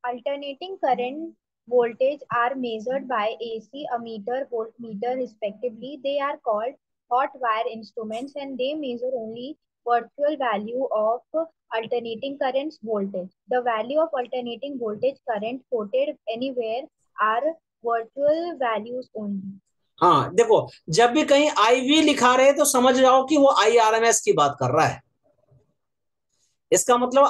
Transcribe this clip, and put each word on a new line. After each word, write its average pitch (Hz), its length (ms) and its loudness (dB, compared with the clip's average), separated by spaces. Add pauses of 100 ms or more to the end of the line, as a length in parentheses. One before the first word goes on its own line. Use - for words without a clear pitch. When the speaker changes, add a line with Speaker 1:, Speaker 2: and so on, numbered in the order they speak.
Speaker 1:
Alternating 285 760 -8
current 277 500 -4 (340)
voltage 247 540 0 (160)
are 240 180 0
measured 247 540 -6
by 220 160 -2 (160)
A 226 200 -8
C 277 220 -14 (140)
ammeter, 233 560 -6
voltmeter 226 640 -6
respectively। 233 880 -10
They 277 160 -2
are 285 180 -4 (120)
called 226 300 -4 (320)
hot 277 240 0
wire 240 380 -2
instruments 226 640 -10
and 277 220 -10
they 262 180 -2
measure 254 380 -6
only 240 440 -8 (280)
virtual 240 520 0
value 233 500 -4 (120)
of 247 460 -2 (300)
alternating 233 640 -6
currents 277 420 -4
voltage। 196 460 -4 (200)
The 247 120 0
value 240 380 -2
of 320 140 0
alternating 247 680 -6
voltage 233 400 -4 (100)
current 226 400 -6
quoted 254 460 -2 (220)
anywhere 247 500 -6 (300)
are 233 360 0 (300)
virtual 285 720 -2
values 240 580 -4
only। 202 380 -8 (480)
Speaker 2:
हाँ, 156 340 4
देखो, 220 220 4 (320)
जब 233 220 4
भी 294 140 2
कहीं 285 240 4 (100)
आईवी 254 420 4
लिखा 262 340 4
रहे 269 180 6
तो 294 120 4
समझ 254 300 4
जाओ 262 320 6
कि 302 100 2
वो 269 220 6
आईआरएमएस 226 640 4
की 208 120 2
बात 147 260 2
कर 123 120 0
रहा 151 160 4
है, - 140 -4 (1700)
इसका 247 260 4
मतलब 247 320 4